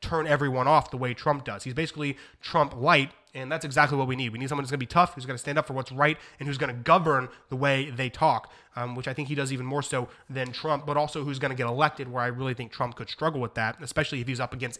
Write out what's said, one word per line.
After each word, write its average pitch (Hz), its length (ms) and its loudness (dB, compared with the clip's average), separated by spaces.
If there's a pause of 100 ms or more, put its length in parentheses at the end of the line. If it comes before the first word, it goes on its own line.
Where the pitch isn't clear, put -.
turn 160 260 -2
everyone 135 400 4
off 151 240 6
the 131 60 -8
way 127 160 -2
Trump 143 320 0
does. 101 180 -8
He's 127 100 -8
basically 147 440 -2 (240)
Trump 139 340 2
light, 139 360 4 (220)
and 131 180 -8
that's 160 140 -4
exactly 143 320 4
what 131 100 2
we 127 80 0
need. 123 180 -4
We 117 60 -8
need 131 100 -4
someone 143 140 -2
who's 131 80 -6
gonna 143 80 -2
be 123 80 -4
tough, 175 260 4
who's 127 140 -12
gonna 127 100 -6
stand 143 220 -2
up 151 80 -4
for 135 60 -8
what's 127 180 -6
right, 147 260 2 (220)
and 143 80 -6
who's 139 100 -4
gonna 131 160 -2
govern 143 560 4 (200)
the 131 60 -6
way 135 360 2
they 123 180 -4
talk, 135 420 2 (240)
um, 123 200 -6
which 127 120 -6
I 131 60 -6
think 139 140 -6
he 147 80 -4
does 135 180 -2
even 127 120 -6
more 135 180 -2
so 127 240 -2 (200)
than 127 240 -6
Trump, 147 360 -2
but 147 100 0
also 147 260 0
who's 139 140 -4
gonna 135 160 -2
get 123 140 -2
elected, 131 440 0
where 123 120 -2
I 120 40 0
really 123 280 -4
think 117 160 -10
Trump 123 240 -4
could 113 140 -12
struggle 156 300 -2
with 117 140 -4
that, 113 260 -2
especially 147 420 -4
if 117 60 -4
he's 127 120 -4
up 123 140 -4
against 127 260 -8